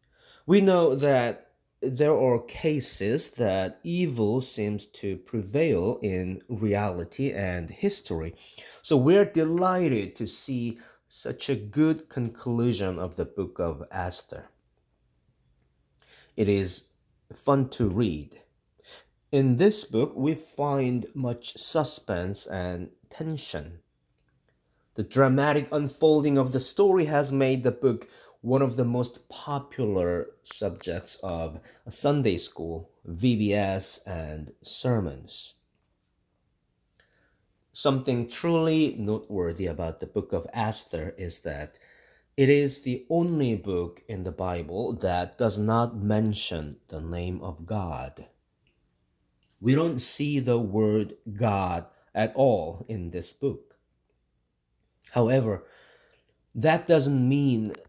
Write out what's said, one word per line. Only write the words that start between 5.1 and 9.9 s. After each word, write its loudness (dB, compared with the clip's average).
prevail 0
in -4
reality -2
and -4
history. -4
So 4
we're 6
delighted 0